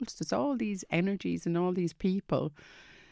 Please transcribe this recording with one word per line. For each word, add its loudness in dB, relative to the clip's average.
there's -2
all 2
these -2
energies 0
and 2
all 2
these 0
people. 0